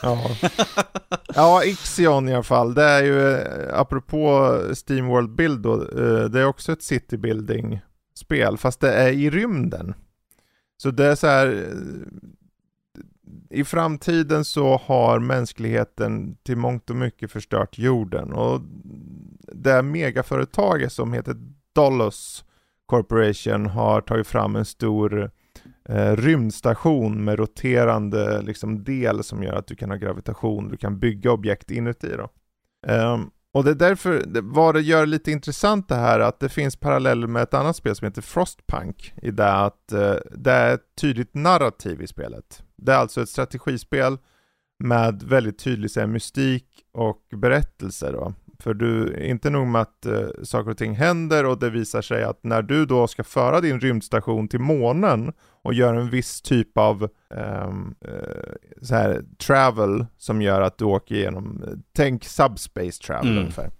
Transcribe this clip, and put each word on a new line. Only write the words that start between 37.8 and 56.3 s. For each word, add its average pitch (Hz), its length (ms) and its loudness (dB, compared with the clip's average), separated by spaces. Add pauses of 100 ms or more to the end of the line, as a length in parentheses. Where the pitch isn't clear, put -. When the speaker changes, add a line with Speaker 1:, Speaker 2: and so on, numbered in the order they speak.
Speaker 1:
som - 100 -8
heter 98 160 -8
Frostpunk, - 1000 -6
i 113 100 -6
det 101 220 4
att, 101 380 0
eh, 101 240 2 (160)
det 127 200 0
är 123 220 4
ett - 280 -8
tydligt 123 320 -2
narrativ 143 680 0
i 76 60 -10
spelet. - 560 -14 (140)
Det 131 160 2
är 135 40 6
alltså 123 240 0
ett 113 80 -6
strategispel 135 880 -2 (600)
med 117 440 2
väldigt 120 360 0
tydlig, 107 320 -4
så - 80 -4
här, 107 80 -2
mystik 127 580 -2 (280)
och 113 280 -4 (140)
berättelse 104 760 -2
då. 64 220 -6 (260)
För 113 140 -4
du, 113 520 -2
inte 127 240 -2
nog 139 180 0
med 117 140 2
att, - 240 -6
eh, 107 220 -2 (160)
saker 113 280 -4
och 107 60 -8
ting 110 180 -4
händer 156 500 2
och 127 140 0
det 123 100 0
visar 113 320 -4
sig 113 220 -2
att 110 200 -6
när 113 180 0
du 147 240 0
då 123 220 4
ska - 160 -8
föra 135 380 2
din 143 180 0
rymdstation 113 680 0
till 123 120 -2
månen 131 760 2 (280)
och - 120 -2
gör 120 200 4
en 120 160 -2
viss 123 320 -4